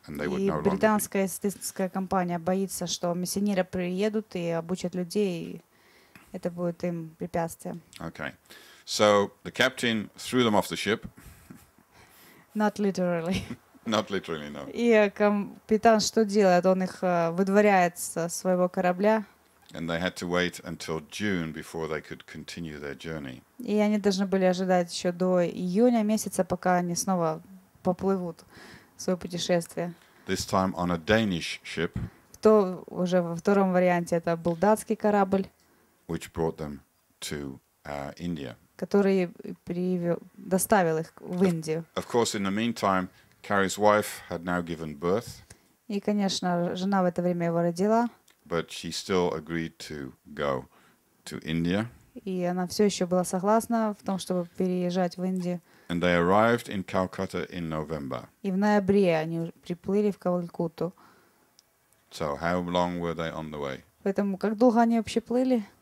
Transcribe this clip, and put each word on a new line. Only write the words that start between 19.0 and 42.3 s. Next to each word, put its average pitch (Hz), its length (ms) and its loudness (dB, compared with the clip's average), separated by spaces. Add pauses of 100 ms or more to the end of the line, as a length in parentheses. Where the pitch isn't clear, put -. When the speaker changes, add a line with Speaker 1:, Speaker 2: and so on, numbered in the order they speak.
Speaker 1:
And 82 140 -6
they 85 120 -2
had 90 180 -2
to 92 100 -6
wait 87 380 0
until 80 440 -6
June 90 440 -2
before 80 340 -8
they 76 140 -4
could - 260 -16
continue 78 520 -12
their 71 160 -10
journey. 69 460 -10 (160)
Speaker 2:
И 208 220 -4
они 208 180 2
должны 196 300 0
были 190 180 0
ожидать 180 480 2
ещё 180 180 -2
до 180 340 2
июня 214 580 2
месяца, 208 400 0
пока 180 320 0
они 175 200 0
снова 170 460 0 (400)
поплывут 185 600 -2 (540)
в - 40 -16
своё 185 160 -2
путешествие. 170 760 -2 (340)
Speaker 1:
This - 180 -2
time 95 300 2
on 87 160 0
a 85 60 0
Danish 98 680 0
ship. - 280 -4 (420)
Speaker 2:
В - 40 -20
то, 202 500 4
уже 180 340 0
во 170 140 -4
втором 196 360 2
варианте 175 460 2
это 170 200 0
был 170 180 0
датский 214 400 2
корабль, 196 520 2 (600)
Speaker 1:
Which 85 260 -6
brought 80 240 0
them 73 220 -10 (420)
to, 69 380 -8 (260)
uh, 71 320 -8
India. 78 380 -8 (200)
Speaker 2:
который 190 560 2 (340)
привё-, 180 540 -2 (160)
доставил 185 640 2
их 165 220 -6
в 180 220 -4
Speaker 1:
Of, 190 80 6
Speaker 2:
Индию. 160 360 -2 (100)
Speaker 1:
of - 160 -4
course, 117 240 4